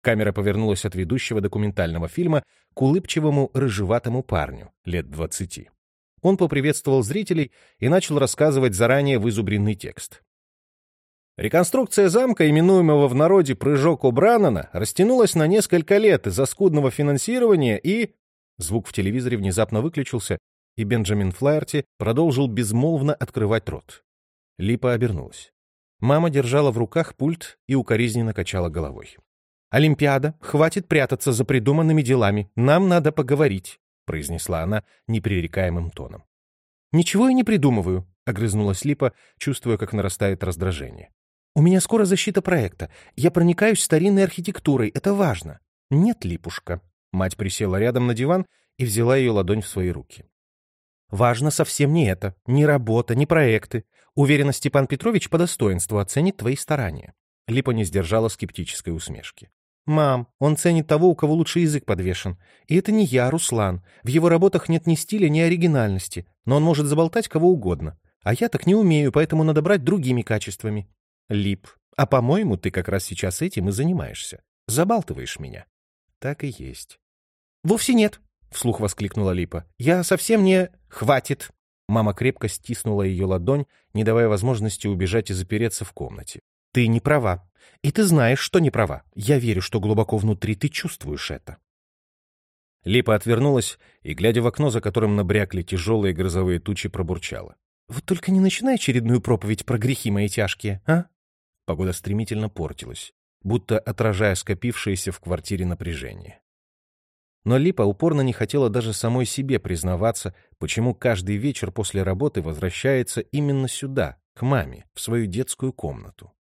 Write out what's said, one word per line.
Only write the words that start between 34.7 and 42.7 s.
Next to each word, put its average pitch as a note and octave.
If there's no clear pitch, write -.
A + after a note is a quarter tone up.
непререкаемым F2
тоном. -
«Ничего F#3+
я C4
не B3+
придумываю», A2+
огрызнулась G#2
Липа, C#3
чувствуя, A#2+
как G#2
нарастает G2
раздражение. E2
«У D3
меня F3+
скоро A3
защита F#3+
проекта. -